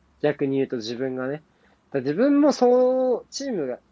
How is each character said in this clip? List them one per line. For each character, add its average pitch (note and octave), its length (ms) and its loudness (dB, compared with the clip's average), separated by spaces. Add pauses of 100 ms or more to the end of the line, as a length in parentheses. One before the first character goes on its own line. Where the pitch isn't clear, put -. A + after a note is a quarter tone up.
(220)
逆 D3 240 0
に C3+ 100 0
言 C3+ 100 0
う - 20 -4
と B2+ 100 -6
自 A#2 180 -8
分 C3 180 -6
が B2+ 140 -6
ね、 D3+ 160 -8 (480)
だ-、 C#3 80 -2
自 C#3 140 -2
分 C#4+ 260 2
も C#4+ 120 4
そ B3+ 680 2
う、 - 120 -16
チ - 140 -12
ー C4+ 80 -6
ム D3+ 160 -4
が、 A#2+ 100 -8 (140)